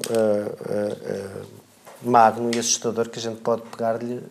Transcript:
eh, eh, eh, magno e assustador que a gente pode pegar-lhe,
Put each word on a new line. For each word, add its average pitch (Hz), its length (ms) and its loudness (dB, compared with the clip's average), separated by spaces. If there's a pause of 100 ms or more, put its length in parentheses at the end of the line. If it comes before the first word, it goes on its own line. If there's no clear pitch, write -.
eh, 107 420 2 (180)
eh, 104 260 -2 (100)
eh, 98 220 -6 (760)
magno 117 500 6
e 117 60 0
assustador 113 500 -2
que - 100 -12
a - 20 -8
gente 113 200 -6
pode 113 220 0
pegar-lhe, 117 520 -4 (160)